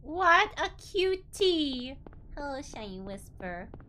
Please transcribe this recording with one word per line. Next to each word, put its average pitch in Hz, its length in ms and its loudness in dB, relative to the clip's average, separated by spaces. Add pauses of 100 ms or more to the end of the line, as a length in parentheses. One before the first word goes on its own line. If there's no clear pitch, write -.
What 349 460 6 (100)
a 381 120 0 (100)
cutie. 330 1160 0 (360)
Hello, 285 280 -6
Shiny 202 380 -10
Whisper. 190 680 -10 (200)